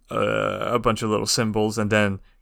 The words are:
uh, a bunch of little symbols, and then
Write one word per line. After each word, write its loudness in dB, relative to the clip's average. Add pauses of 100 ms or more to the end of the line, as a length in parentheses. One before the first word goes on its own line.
uh, -2
a 0
bunch 0
of -2
little 0
symbols, 0
and 0
then 2 (220)